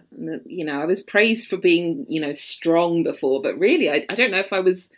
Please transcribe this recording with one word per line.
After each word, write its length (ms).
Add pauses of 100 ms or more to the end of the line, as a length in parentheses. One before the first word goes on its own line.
(180)
And, 280
you 200
know, 160
I 40
was 180
praised 460
for 80
being, 500
you 140
know, 120
strong 720
before, 380
but 180
really, 300
I, 200
I 60
don't 160
know 80
if 140
I 80
was, 360